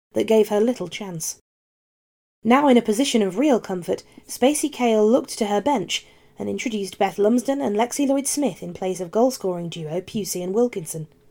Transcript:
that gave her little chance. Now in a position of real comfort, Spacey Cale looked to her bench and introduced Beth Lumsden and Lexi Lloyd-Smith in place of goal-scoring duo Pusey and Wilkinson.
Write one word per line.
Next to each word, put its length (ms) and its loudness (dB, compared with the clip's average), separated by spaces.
that 140 0
gave 220 4
her 100 2
little 280 0
chance. 520 -10
Now 240 4
in 100 8
a 40 4
position 400 2
of 180 -2
real 200 4
comfort, 440 -6
Spacey 440 0
Cale 360 2
looked 320 2
to 80 0
her 140 2
bench 440 -2
and 120 -8
introduced 500 -6
Beth 180 0
Lumsden 440 2
and 140 -2
Lexi 320 0
Lloyd-Smith 540 -2
in 120 -10
place 260 -4
of 100 -8
goal-scoring 600 0
duo 320 -6
Pusey 420 -6
and 100 -6
Wilkinson. 540 -2